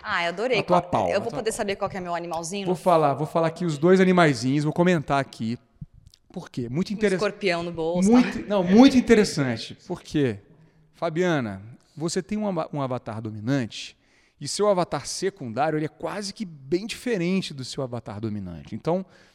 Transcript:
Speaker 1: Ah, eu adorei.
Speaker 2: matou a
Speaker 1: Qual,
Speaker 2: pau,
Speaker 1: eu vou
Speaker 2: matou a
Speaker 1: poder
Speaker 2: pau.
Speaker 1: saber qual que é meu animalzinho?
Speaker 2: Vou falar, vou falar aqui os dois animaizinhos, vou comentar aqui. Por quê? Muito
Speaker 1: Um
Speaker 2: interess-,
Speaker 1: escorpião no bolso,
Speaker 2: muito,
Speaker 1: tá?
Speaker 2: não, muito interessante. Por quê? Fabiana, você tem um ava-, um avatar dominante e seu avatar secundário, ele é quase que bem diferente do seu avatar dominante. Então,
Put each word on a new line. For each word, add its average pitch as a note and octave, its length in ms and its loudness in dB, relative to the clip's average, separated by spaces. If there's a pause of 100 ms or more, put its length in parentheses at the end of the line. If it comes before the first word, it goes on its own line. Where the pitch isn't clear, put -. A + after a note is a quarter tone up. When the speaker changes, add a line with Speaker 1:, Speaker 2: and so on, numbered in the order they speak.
Speaker 1:
Ah, F#3+ 220 -2
eu E3+ 40 0
adorei. G#3+ 280 -2
Speaker 2:
matou F3+ 180 2
a F3 60 4
Speaker 1:
Qual, - 100 -10
Speaker 2:
pau, A2 160 2
Speaker 1:
eu F2 60 0
vou G3 80 2
Speaker 2:
matou A3+ 160 -6
a - 20 -4
Speaker 1:
poder A3+ 120 -4
Speaker 2:
pau. A3+ 60 -8
Speaker 1:
saber G3+ 200 -4
qual G3 120 -4
que G3 80 -10
é F#3 40 -6
meu F3 120 -6
animalzinho? E3+ 540 -6
Speaker 2:
Vou F3+ 80 0
falar, D#3+ 380 4
vou C#3 120 -2
falar E3 220 0
aqui E3 180 -4
os D3+ 120 -2
dois F3+ 240 6
animaizinhos, D3 640 4
vou D3+ 80 -2
comentar E3+ 460 2
aqui. A#2+ 380 -6 (760)
Por - 200 -14
quê? A#2+ 180 -6
Muito D3+ 220 -2
Speaker 1:
Um - 20 -4
Speaker 2:
interess-, G3+ 300 0
Speaker 1:
escorpião F#3+ 400 -2
no F3 80 -8
bolso, E3+ 400 0
Speaker 2:
muito, B3 300 6
Speaker 1:
tá? - 60 -12
Speaker 2:
não, G3 160 2
muito A#3+ 340 8
interessante. D3+ 800 2 (120)
Por F3 140 -8
quê? B2+ 380 -2 (560)
Fabiana, D#3 680 -2 (340)
você E3+ 280 -4
tem G#3 160 -6
um G#3+ 80 -4
ava-, F3 260 -4
um D3 80 -4
avatar A#2 400 -6
dominante A2 720 -4 (460)
e C#3+ 60 -10
seu G#3 200 0
avatar F3 380 0
secundário, D3+ 720 -4
ele D#3 80 -2
é C#3+ 40 -8
quase G3 440 -8
que A3 100 -10
bem E3 440 -6
diferente F#3 680 -2
do C3+ 100 -10
seu C#3 200 -8
avatar A#2+ 360 -10
dominante. G2 540 -8
Então, E3+ 320 -2 (300)